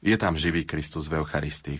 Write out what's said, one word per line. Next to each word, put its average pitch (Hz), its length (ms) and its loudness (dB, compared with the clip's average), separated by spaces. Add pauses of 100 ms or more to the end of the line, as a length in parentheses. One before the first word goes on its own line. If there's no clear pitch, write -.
Je 104 80 6
tam 95 240 2
živý 82 240 2
Kristus 76 480 -4
v 80 80 0
Eucharistii, 73 600 -4